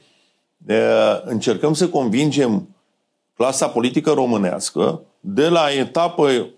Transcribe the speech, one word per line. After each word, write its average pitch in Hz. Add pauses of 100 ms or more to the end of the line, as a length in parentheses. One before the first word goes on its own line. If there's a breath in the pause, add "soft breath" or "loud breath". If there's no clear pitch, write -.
(680 soft breath)
uh, 110
încercăm 127
să 165
convingem 127 (680)
clasa 135
politică 127
românească 117 (180)
de 117
la 165
etapă 139